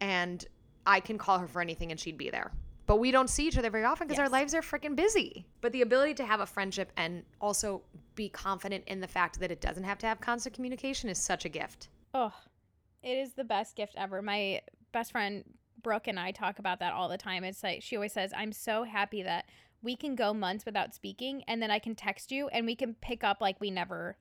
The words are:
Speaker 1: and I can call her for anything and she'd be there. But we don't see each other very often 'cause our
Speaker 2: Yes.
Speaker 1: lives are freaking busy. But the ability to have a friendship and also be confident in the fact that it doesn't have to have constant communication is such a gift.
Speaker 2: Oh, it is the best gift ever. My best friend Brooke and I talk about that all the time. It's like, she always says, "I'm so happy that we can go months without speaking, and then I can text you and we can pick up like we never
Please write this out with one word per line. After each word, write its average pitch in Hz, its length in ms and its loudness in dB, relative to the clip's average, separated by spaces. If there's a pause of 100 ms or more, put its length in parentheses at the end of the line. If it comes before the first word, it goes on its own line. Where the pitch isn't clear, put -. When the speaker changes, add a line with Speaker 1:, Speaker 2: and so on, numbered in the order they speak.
Speaker 1:
and 180 440 0 (400)
I 196 140 8
can 214 180 -2
call 196 220 4
her 175 80 -2
for 165 140 -4
anything 165 300 -4
and 160 80 -6
she'd 160 180 -8
be 135 120 -6
there. - 220 -4 (360)
But 208 100 8
we 254 140 6
don't 262 180 8
see 294 180 2
each 311 100 2
other 226 120 2
very 220 160 2
often 311 220 2
'cause 277 120 0
our 285 60 4
Speaker 2:
Yes. 262 60 2
Speaker 1:
lives 277 240 4
are 320 60 4
freaking 294 340 -4
busy. 359 500 2 (160)
But 233 100 2
the 254 100 0
ability 254 340 6
to 254 100 -2
have 214 160 4
a 190 40 2
friendship 190 520 -2
and 170 260 -2 (160)
also 202 440 0 (320)
be 214 120 -4
confident 196 600 -4
in 190 120 -6
the 185 80 -6
fact - 320 0
that 185 120 0
it 165 100 -6
doesn't - 240 -2
have 196 140 -2
to 226 80 -2
have 226 120 0
constant 240 360 -2
communication 254 520 -4
is 180 120 -2
such - 260 0
a 170 40 -4
gift. - 380 -8 (260)
Speaker 2:
Oh, 240 200 0 (680)
it 254 160 -4
is 269 160 -2
the 269 120 -4
best 220 320 -2
gift 208 180 -4
ever. 196 260 -4
My 202 400 0 (300)
best 233 220 -2
friend 202 320 -2 (380)
Brooke 220 240 0
and 202 120 -2
I 180 120 -2
talk 196 280 -4
about 185 200 -2
that 180 140 0
all 180 160 0
the 190 80 -2
time. 185 260 -4
It's 190 200 -6
like, 185 200 -2
she - 120 -4
always 208 180 -2
says, 196 220 -2
"I'm 214 160 -4
so 220 320 -2
happy 208 400 -2
that 170 220 -2 (380)
we 240 120 -2
can 277 200 -4
go 214 180 4
months 202 320 -2
without 220 300 -2
speaking, 254 520 -8
and 226 140 -2
then 214 100 0
I 208 80 4
can 220 160 -6
text - 360 -6
you 277 180 -2
and 233 160 0
we 233 100 0
can 233 200 -4
pick - 280 -6
up 202 180 2
like 196 200 2
we 208 100 -2
never 180 500 -4